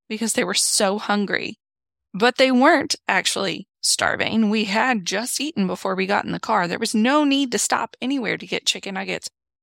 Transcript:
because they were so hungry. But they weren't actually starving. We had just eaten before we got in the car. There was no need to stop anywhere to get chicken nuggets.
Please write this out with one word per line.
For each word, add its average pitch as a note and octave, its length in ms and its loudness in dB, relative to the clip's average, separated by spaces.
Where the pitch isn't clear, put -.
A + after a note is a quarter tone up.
because A3 240 -4
they B3 100 0
were F#3 100 -2
so G3+ 440 2
hungry. G#3 600 -2
But A3 240 2
they C4 140 6
weren't C4+ 440 4
actually F#3+ 600 -2
starving. - 680 0
We A3 160 2
had A3 400 0
just G#3 340 -4
eaten C4 280 -2
before F#3 280 -4
we F#3+ 100 -2
got G3+ 200 0
in - 60 -8
the - 80 -6
car. G3 280 0
There - 120 -4
was A3 160 -4
no C4 280 4
need C#4 280 0
to G#3 60 0
stop - 440 -2
anywhere B3 360 -4
to - 100 -16
get F3+ 180 -6
chicken G3 300 -4
nuggets. F#3 340 -8